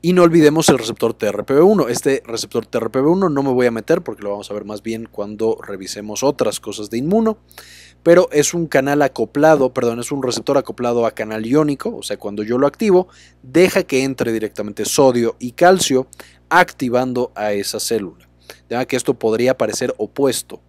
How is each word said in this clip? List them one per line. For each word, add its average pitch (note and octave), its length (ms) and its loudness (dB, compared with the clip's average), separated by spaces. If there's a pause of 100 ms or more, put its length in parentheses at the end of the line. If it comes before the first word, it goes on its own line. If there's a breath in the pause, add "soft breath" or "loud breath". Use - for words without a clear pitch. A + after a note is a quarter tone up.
Y F3 60 2
no F3+ 120 6
olvidemos D#3+ 440 6
el C3+ 120 4
receptor A2+ 340 -4
T - 140 -4
R G2+ 180 -4
P C3+ 80 -2
B D3 80 6
uno. F#3 260 4
Este C3+ 380 -2
receptor A2+ 400 -6
T - 120 -6
R A2 120 -2
P C3 100 -2
B C#3 80 2
uno F#3 220 2
no C#3 120 -2
me C#3 120 0
voy B2 140 2
a A#2 40 2
meter C3+ 300 -2
porque A#2 200 -12
lo G2+ 100 -8
vamos G2+ 200 -10
a - 20 -8
ver G#2 120 -10
más G#2 180 -12
bien A2+ 260 -8
cuando G#2+ 560 -4
revisemos G#2 580 -10
otras C3 360 -2
cosas G#2+ 300 -12
de A#2 80 -6
inmuno. G#3 400 0 (680 loud breath)
Pero F3 300 6
es D3 200 2
un E3+ 140 -4
canal C#3+ 340 0
acoplado, C#3+ 720 2
perdón, A#2+ 280 -2
es A#2 100 -8
un C#3 100 -4
receptor B2 360 -2
acoplado A#2+ 480 -2
a A2 60 -2
canal A2 340 -8
iónico, C#3+ 500 -2
o - 80 -14
sea, G#2 140 -8
cuando G#2 260 -8
yo A#2 140 -2
lo C#3 100 2
activo, F#3 400 2 (360 soft breath)
deja E3+ 400 2
que C3 200 -2
entre B2 300 -4
directamente G#2 500 -8
sodio A#2+ 560 2
y A#2+ 140 -10
calcio, E3+ 540 2 (420 loud breath)
activando B2+ 840 0
a G#2 200 -4
esa G2+ 260 -6
célula. G#2 480 -6 (400 loud breath)
De - 80 -8
manera C3 120 -2
que B2+ 100 -2
esto B2+ 160 -2
podría A#2 440 0
parecer B2 400 -4
opuesto. A#2 720 -4